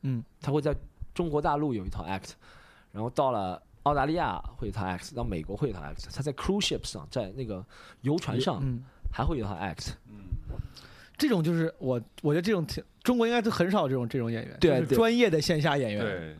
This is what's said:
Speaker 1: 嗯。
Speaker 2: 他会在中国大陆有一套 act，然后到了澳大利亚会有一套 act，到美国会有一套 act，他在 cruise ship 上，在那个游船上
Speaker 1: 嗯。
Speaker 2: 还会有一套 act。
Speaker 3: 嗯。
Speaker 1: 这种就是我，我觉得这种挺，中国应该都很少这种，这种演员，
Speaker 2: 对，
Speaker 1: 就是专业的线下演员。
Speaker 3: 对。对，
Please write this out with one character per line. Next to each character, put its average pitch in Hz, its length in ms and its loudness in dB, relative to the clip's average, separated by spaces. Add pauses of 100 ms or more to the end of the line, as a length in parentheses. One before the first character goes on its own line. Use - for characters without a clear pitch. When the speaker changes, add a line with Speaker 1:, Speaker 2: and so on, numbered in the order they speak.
Speaker 1:
嗯。 131 200 -2 (200)
Speaker 2:
他 139 100 -2
会 147 100 2
在 143 140 0 (380)
中 175 160 -2
国 147 120 0
大 151 140 2
陆 147 180 0
有 98 120 -4
一 95 40 -4
套 82 160 -6
act， 95 260 -6 (600)
然 104 100 -8
后 117 80 -2
到 135 220 2
了 95 300 -4 (220)
澳 147 100 4
大 139 120 4
利 156 100 0
亚 131 220 0 (200)
会 117 100 -6
有 - 20 -4
一 - 40 -6
套 104 120 -2
act， 92 300 -6
到 120 80 -4
美 98 180 -2
国 95 140 -6
会 135 140 -2
有 104 40 -6
一 90 40 -8
套 82 40 -10
act， 73 320 -10
他 - 80 -6
在 143 120 -4
cruise 196 340 0
ship - 180 -2
上， 76 240 -10
在 104 220 -4
那 127 140 -8
个 98 200 -6 (360)
游 143 160 2
船 131 220 -2
上 165 220 0
Speaker 1:
嗯。 127 220 -2 (260)
Speaker 2:
还 - 140 -2
会 151 140 0
有 110 80 -4
一 - 20 -4
套 101 80 -4
act。 87 380 -6 (160)
Speaker 3:
嗯。 101 500 -8 (600)
Speaker 1:
这 302 100 4
种 180 140 4
就 170 100 2
是 165 240 2
我， 127 240 0 (220)
我 147 100 4
觉 156 40 4
得 175 40 2
这 196 100 0
种 175 140 2
挺， - 160 -6 (220)
中 247 140 4
国 226 100 4
应 233 60 2
该 240 80 4
都 220 100 2
很 175 180 2
少 185 180 4
这 131 60 0
种， 123 140 0
这 123 100 -2
种 117 140 0
演 117 120 -4
员， - 160 -12
Speaker 2:
对， 143 200 8
Speaker 1:
就 160 80 2
是 131 80 4
专 226 200 6
业 240 140 6
的 160 100 4
线 151 220 2
下 147 160 4
演 117 160 0
员。 104 80 -2
Speaker 3:
对。 107 100 -2
对， 82 280 -8